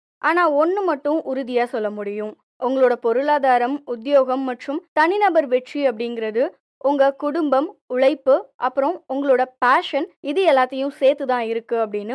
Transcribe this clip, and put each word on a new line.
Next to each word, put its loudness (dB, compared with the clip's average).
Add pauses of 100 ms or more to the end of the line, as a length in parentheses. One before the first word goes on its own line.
(220)
ஆனா 2 (100)
ஒண்ணு 2
மட்டும் -2
உறுதியா -2
சொல்ல -4
முடியும், -8 (300)
உங்களோட 2
பொருளாதாரம், 0
உத்தியோகம் 0
மற்றும் -6 (140)
தனிநபர் 2
வெற்றி -2
அப்படிங்கிறது -4 (420)
உங்க 2
குடும்பம், 0 (180)
உழைப்பு, 2 (220)
அப்புறம் -2 (180)
உங்களோட 2 (160)
பேஷன், 0 (140)
இது -2
எல்லாத்தையும் 2
சேர்த்து 2
தான் -2
இருக்கு -4
அப்படின்னு -4